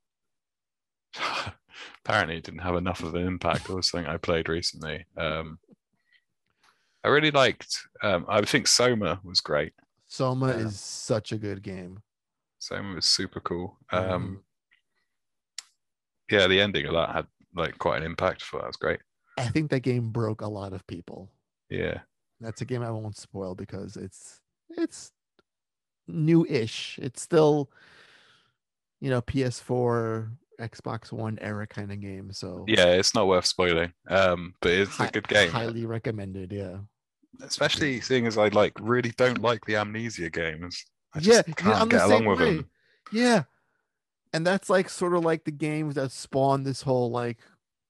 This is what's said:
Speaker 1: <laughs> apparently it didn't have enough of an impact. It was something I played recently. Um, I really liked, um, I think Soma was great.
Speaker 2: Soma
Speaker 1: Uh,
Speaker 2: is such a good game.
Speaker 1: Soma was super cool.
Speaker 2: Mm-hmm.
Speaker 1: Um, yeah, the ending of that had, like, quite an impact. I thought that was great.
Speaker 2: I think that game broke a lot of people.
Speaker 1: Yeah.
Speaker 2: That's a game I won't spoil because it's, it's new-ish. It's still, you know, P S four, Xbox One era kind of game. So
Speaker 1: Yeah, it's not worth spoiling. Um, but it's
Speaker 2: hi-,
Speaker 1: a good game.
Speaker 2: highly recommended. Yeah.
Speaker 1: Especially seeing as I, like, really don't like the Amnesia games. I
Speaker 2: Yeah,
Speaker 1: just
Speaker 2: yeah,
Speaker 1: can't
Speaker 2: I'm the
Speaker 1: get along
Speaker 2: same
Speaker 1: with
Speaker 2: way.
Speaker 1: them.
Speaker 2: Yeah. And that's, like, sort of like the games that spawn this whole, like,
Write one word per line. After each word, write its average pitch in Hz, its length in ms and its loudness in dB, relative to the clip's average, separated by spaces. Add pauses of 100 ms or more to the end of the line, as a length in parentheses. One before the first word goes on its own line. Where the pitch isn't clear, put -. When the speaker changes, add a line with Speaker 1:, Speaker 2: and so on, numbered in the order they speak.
(1160)
Speaker 1:
<laughs> - 60 -14 (840)
apparently 90 340 0
it 80 60 -14
didn't 80 160 -14
have 90 160 -2
enough 90 260 -2
of 82 120 -6
an 87 120 -2
impact. 87 420 -2
It 95 60 -6
was 92 160 -2
something 87 180 -6
I 82 80 -4
played 82 320 -2
recently. 78 580 -6 (100)
Um, 80 420 -6 (1500)
I 110 40 4
really 151 220 4
liked, 135 480 2 (240)
um, 92 260 2
I 104 140 4
think 113 240 0
Soma 107 560 2
was 90 180 -4
great. 76 340 -2 (340)
Speaker 2:
Soma 131 380 0
Speaker 1:
Uh, 127 120 0
Speaker 2:
is 110 220 -4
such - 520 -4
a 110 60 -4
good 101 240 -8
game. 95 380 -12 (580)
Speaker 1:
Soma 98 360 -8
was 90 100 -6
super - 360 0
cool. 90 380 -8 (140)
Speaker 2:
Mm-hmm. 92 200 0
Speaker 1:
Um, 95 320 -6 (1900)
yeah, 101 160 8
the 95 140 6
ending 90 260 0
of 78 80 -2
that 80 160 2
had, 78 160 -4 (280)
like, 82 240 -4
quite 64 200 0
an 78 60 -4
impact. 82 380 -2
I - 80 -12
thought 73 120 -6
that - 60 -8
was - 80 -12
great. - 240 -2 (360)
Speaker 2:
I 123 120 -4
think 156 220 -2
that 135 100 0
game 123 300 -2
broke 110 300 -4
a 107 80 -6
lot 98 240 -8
of 87 140 -12
people. - 440 -14 (380)
Speaker 1:
Yeah. 50 320 -6 (400)
Speaker 2:
That's 113 220 -12
a - 20 -8
game 120 180 -6
I 117 80 -6
won't 110 280 -8
spoil 95 360 -10
because 98 440 -12
it's, - 420 -16 (300)
it's - 420 -8 (960)
new-ish. 165 920 2
It's - 180 -10
still, 151 500 4 (1300)
you 139 100 -4
know, 123 100 2
P 131 240 -2
S 123 160 -4
four, 117 720 -2 (300)
Xbox - 520 -10
One 110 280 -6
era 104 260 -8
kind 101 260 -12
of 101 80 -10
game. 98 320 -12
So 90 360 -12
Speaker 1:
Yeah, 98 180 8
it's 90 280 6
not 110 120 4
worth 92 200 4
spoiling. 87 460 2 (160)
Um, 90 520 2
but 87 120 4
it's 98 240 2
Speaker 2:
hi-, 123 120 2
Speaker 1:
a - 20 -4
good 104 180 -4
game. 101 220 6
Speaker 2:
highly 117 340 -4
recommended. 101 680 -6
Yeah. 98 260 -8 (640)
Speaker 1:
Especially 147 580 -2
seeing 123 260 2
as 110 120 0
I, 107 100 6
like, 101 320 4
really 120 300 0
don't 123 320 2
like 113 240 0
the 107 100 0
Amnesia 104 540 -4
games. 82 540 -6 (300)
I - 40 -6
Speaker 2:
Yeah, 151 40 -4 (200)
Speaker 1:
just - 60 -4
Speaker 2:
yeah, 156 60 -8
Speaker 1:
can't 208 220 2
Speaker 2:
I'm 220 120 2
the - 80 4
Speaker 1:
get - 100 6
along 104 140 6
Speaker 2:
same - 80 0
Speaker 1:
with 92 120 4
Speaker 2:
way. 175 160 4
Speaker 1:
them. - 140 -10 (420)
Speaker 2:
Yeah. 226 300 4 (880)
And 160 140 0
that's, 190 240 0
like, 190 180 4
sort 180 260 -2
of 170 100 2
like 165 200 0
the 156 80 -4
games 151 420 -4
that 135 180 -2
spawn 135 520 2
this 135 180 -6
whole, 127 280 2
like, 120 280 -4 (520)